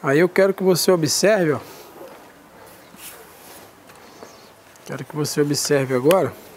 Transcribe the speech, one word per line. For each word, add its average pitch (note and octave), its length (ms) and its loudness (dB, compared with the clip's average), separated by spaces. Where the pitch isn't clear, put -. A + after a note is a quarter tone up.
Aí C#3+ 180 2
eu F3+ 80 4
quero F#3+ 260 2
que F#3+ 100 -6
você F#3 280 2
observe, F3+ 600 2
ó. A2+ 60 -4
Quero C#3 200 -12
que - 100 -16
você D3+ 240 -4
observe C#3+ 540 0
agora C#3 400 2